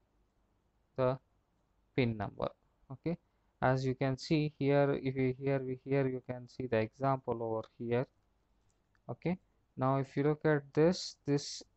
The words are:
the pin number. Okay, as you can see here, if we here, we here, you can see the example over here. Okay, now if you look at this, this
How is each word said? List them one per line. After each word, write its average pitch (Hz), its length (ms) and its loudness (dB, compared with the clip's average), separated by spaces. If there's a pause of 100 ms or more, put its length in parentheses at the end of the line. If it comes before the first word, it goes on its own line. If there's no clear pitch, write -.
(960)
the 131 220 0 (800)
pin 117 200 2
number. - 320 -4 (440)
Okay, 160 260 -6 (420)
as 131 240 2
you 131 120 0
can 135 200 -2
see 151 440 0
here, 139 420 4
if 131 140 -4
we 131 240 2
here, 139 180 0
we 127 260 -6
here, 139 220 2
you 127 240 -4
can 123 180 -10
see - 200 -8
the 113 80 0
example 120 680 -2
over 113 200 -2 (160)
here. 120 280 0 (1040)
Okay, 165 260 -4 (400)
now 131 200 0
if 135 200 -4
you 143 60 0
look 147 220 0
at 151 180 4 (100)
this, 165 440 2 (100)
this - 360 -2 (140)